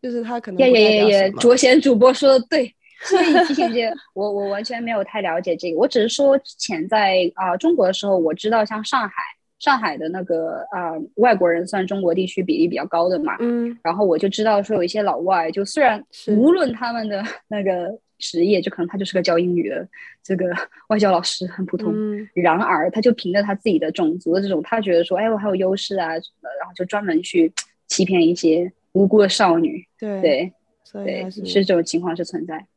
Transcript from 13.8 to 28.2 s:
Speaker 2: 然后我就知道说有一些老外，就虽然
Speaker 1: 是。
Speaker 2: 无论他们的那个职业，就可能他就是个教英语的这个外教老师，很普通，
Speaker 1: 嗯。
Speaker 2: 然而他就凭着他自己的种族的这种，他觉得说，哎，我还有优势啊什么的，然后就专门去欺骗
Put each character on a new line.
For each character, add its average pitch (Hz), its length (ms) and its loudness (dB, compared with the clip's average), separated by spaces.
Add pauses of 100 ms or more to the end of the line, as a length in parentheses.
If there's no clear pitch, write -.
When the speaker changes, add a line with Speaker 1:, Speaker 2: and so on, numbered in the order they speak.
Speaker 2:
然 170 140 -2
后 208 100 0
我 170 120 2
就 196 120 0
知 214 140 -4
道 214 180 2
说 208 140 -4
有 185 80 0
一 175 40 -2
些 214 140 -4
老 190 160 -2
外， 170 340 0
就 196 140 -4
虽 294 180 0
然 220 280 2
Speaker 1:
是。 - 220 -4
Speaker 2:
无 247 180 6
论 339 200 2
他 233 220 -6
们 220 160 -6
的 202 140 -6 (240)
那 208 160 -4
个 185 340 -4 (220)
职 170 260 -2
业， 196 160 2
就 - 80 -4
可 - 140 -6
能 175 40 -4
他 190 120 -8
就 196 40 -4
是 185 100 -10
个 185 80 0
教 170 180 2
英 180 160 0
语 170 120 -2
的 - 200 -8 (360)
这 190 120 -4
个 185 100 -2 (440)
外 214 100 2
教 196 120 4
老 175 120 4
师， - 240 -6
很 185 180 -8
普 - 100 -8
通， 214 200 -4
Speaker 1:
嗯。 214 400 -6
Speaker 2:
然 170 200 2
而 180 360 0
他 226 100 -4
就 247 120 4
凭 185 200 -6
着 202 80 0
他 202 140 -4
自 - 120 -6
己 175 120 2
的 160 120 -4
种 165 280 -2
族 170 160 -2
的 196 60 0
这 202 60 -4
种， 175 140 -2
他 226 180 -4
觉 196 160 0
得 170 80 2
说， 180 140 -2
哎， 214 100 -2
我 220 80 0
还 208 120 -4
有 190 80 -2
优 185 200 0
势 202 220 -6
啊 170 120 -2 (100)
什 - 100 -18 (100)
么 127 100 -16
的， - 0 - (100)
然 156 80 -10
后 180 80 -20
就 180 100 -6
专 208 180 -4
门 170 200 0
去 165 280 0 (360)
欺 - 180 0
骗 185 160 2